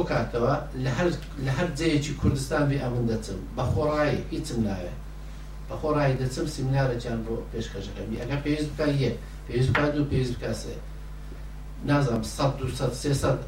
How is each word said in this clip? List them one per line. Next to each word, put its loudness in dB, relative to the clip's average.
کاتەوە، 2
لە 0
هەر، 4
لە 0
هەر 2
جەیەکی 2
کوردستان 4
بێ 2
ئەمن 0
دەچم، -2
بە 0
خۆڕایی 2
هیچم -2
ناوێ. -4
بە -6
خۆڕایی 4
دەچم، 0
سیمینارێکیان 2
بۆ -2
پێشکەشەکەم. -6
ئەگەر -2
پێویست 0
بکە 0
یەک، 2
پێویست 4
بکە 4
دوو، 2
پێویست 2
بکە -4
سێ. -8
نازانم، 4
سەد، 2
دووسەد، -2
سێسەد 4